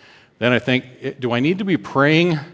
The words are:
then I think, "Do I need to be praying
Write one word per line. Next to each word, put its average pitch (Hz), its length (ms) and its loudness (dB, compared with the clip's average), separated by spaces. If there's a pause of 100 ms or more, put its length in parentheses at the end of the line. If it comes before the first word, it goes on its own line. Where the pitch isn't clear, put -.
(380)
then 120 140 2
I 120 80 4
think, 127 600 -4
"Do 123 120 -2
I 120 80 0
need 165 180 0
to 220 60 -6
be 190 120 0
praying 156 600 2 (160)